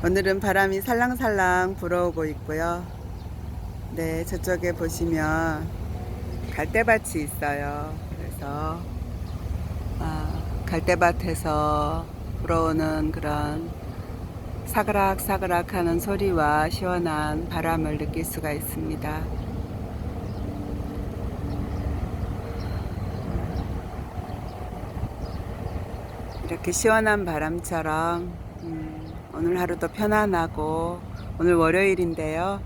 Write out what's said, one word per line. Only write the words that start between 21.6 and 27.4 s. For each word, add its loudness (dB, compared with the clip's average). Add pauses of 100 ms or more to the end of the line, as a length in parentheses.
이렇게 -2
시원한 6
바람처럼, 0 (300)